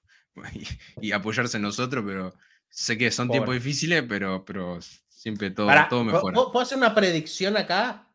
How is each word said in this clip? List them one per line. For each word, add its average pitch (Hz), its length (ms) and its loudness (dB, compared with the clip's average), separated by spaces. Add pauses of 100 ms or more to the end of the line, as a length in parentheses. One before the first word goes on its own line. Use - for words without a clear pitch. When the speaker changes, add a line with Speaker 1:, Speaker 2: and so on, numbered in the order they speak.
(360)
Speaker 1:
<laughs> - 640 -14
y, 107 80 -6
y 98 40 -2
apoyarse 110 460 -2
en 104 60 -2
nosotros, 123 440 -2
pero 95 260 -6 (340)
sé - 300 -4
que 117 140 2
son 123 160 0
Speaker 2:
Pobre. 117 120 2
Speaker 1:
tiempos 113 160 0
difíciles, 147 540 0
pero, 95 340 -2
pero 90 360 -8 (280)
siempre 101 440 -6
todo, 104 160 0
Speaker 2:
Pará, 151 200 8
Speaker 1:
todo 123 140 2
Speaker 2:
¿puedo, 113 140 0
Speaker 1:
mejora. 190 180 0
Speaker 2:
puedo, 254 180 2
puedo 247 120 2
hacer 269 160 -4
una 220 160 4
predicción 185 600 0
acá? 208 600 -2